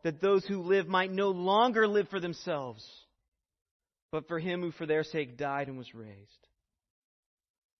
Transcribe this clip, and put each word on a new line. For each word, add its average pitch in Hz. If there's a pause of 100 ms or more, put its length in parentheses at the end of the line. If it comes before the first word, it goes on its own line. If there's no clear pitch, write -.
that 160
those 190
who 196
live 185
might 190
no 196
longer 208
live 208
for 196
themselves, 147 (1040)
but 156
for 170
him 180
who 170
for 165
their 156
sake 139
died 139
and 131
was 123
raised." 104 (1300)